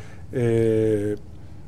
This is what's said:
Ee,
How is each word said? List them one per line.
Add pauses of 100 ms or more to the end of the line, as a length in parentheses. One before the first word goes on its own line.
(340)
Ee, (520)